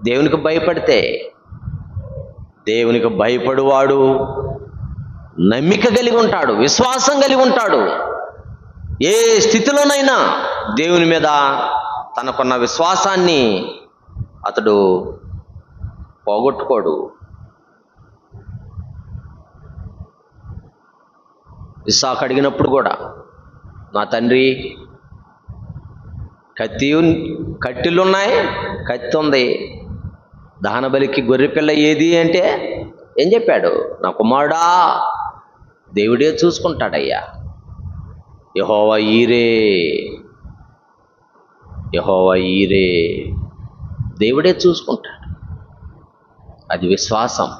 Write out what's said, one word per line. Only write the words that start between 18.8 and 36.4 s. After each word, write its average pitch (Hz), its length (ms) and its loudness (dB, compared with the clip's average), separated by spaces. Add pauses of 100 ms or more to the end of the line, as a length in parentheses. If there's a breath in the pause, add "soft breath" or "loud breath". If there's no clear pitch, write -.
ఇస్సాకు 131 360 -2
అడిగినప్పుడు 135 460 0
కూడా, 131 280 0 (1000)
నా 104 80 0
తండ్రి, 127 720 0 (1900)
కత్తి 135 320 -2
ఉన్-, - 680 0
కట్టెలున్నాయి, 185 840 0 (380)
కత్తి 123 320 -4
ఉంది, 139 580 0 (880)
దహన 117 240 -2
బలికి 135 340 0
గొర్రెపిల్ల 135 500 2
ఏది 151 460 4
అంటే 170 260 2 (760)
ఏం 175 140 4
చెప్పాడు? 156 680 0
"నా 90 100 -2
కుమారుడా, 147 880 2 (920)
దేవుడే 120 520 2